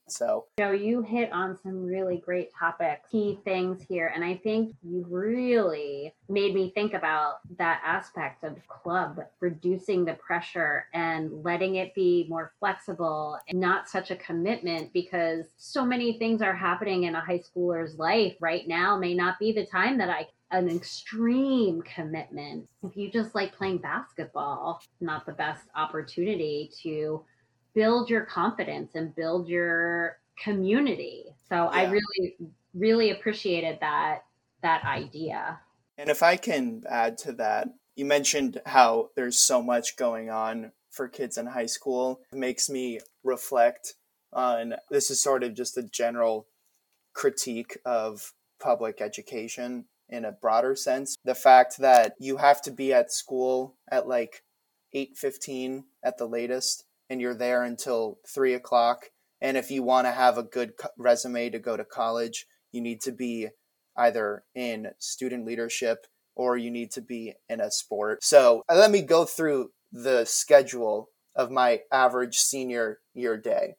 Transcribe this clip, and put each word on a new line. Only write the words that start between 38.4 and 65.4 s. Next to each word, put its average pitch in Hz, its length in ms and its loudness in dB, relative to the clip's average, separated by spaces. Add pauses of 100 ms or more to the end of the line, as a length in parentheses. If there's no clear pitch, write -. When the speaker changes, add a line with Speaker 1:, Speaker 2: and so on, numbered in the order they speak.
Speaker 1:
how 117 500 6
there's 123 220 0
so 127 240 4
much 120 340 -2
going 113 320 -2
on 110 440 -4 (180)
for 131 180 -8
kids - 300 -8
in 120 80 -6
high 135 180 -4
school. 127 560 -2 (100)
It 135 60 -16
makes 127 320 -2
me 127 320 -6 (240)
reflect 123 720 0 (400)
on, 117 400 0 (160)
this 139 200 2
is 131 120 0
sort 135 220 2
of 117 100 -4
just 120 240 -6
a 127 40 -2
general 117 640 -2 (680)
critique 117 720 -2
of 110 480 -2 (260)
public 117 400 0
education 120 880 -8 (220)
in 117 180 -8
a 104 60 -6
broader 120 440 2
sense. 135 480 -2
The 127 100 0
fact 127 440 8
that 127 400 8
you 135 180 -4
have 143 260 6
to - 80 -8
be 135 220 0
at 123 180 6
school 131 640 -2 (140)
at, 123 160 0
like, 120 360 -2 (500)
eight 135 240 -6
fifteen 135 680 -6 (180)
at 123 160 -2
the 120 80 -4
latest, 120 580 -4 (240)
and 127 100 -6
you're 123 140 -2
there 123 300 0
until 117 560 -4 (100)
three 131 240 2
o'clock. 120 580 2 (300)
And 135 160 0
if 127 140 -2
you 135 120 -2
wanna 127 300 4
have 123 240 4
a 120 60 -2
good 117 340 -6
co-, - 220 -12
resume 120 500 2
to 113 100 -6
go 110 200 -4
to 107 80 -8
college, 117 600 -4 (260)
you 120 100 -6
need 117 200 -6
to 131 100 -6
be 117 360 -6 (480)
either 110 480 2 (100)
in 113 440 -6
student 123 480 -6